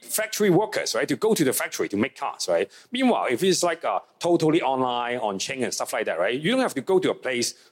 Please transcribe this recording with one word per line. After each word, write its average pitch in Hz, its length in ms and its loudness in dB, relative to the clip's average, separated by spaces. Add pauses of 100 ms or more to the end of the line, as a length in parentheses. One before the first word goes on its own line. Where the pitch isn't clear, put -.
factory 214 480 0
workers, - 420 2
right, 143 140 0
to 151 80 -2
go 220 180 2
to 165 100 2
the 127 80 4
factory 156 380 -4
to 101 80 -2
make 113 180 -2
cars, - 320 -6
right? 87 240 0 (200)
Meanwhile, 233 400 2
if 117 100 0
it's, 180 220 2
like, 170 200 -2
uh, 104 180 0 (180)
totally 160 420 4
online, 123 560 0
on 104 220 -2
chain 131 240 -4
and 101 100 -4
stuff - 200 -6
like 110 120 -2
that, 85 140 -2
right, 113 200 0
you 165 120 0
don't 262 100 2
have 226 140 -2
to 269 60 -4
go 185 180 2
to - 100 0
a 98 60 0
place 123 400 -4 (160)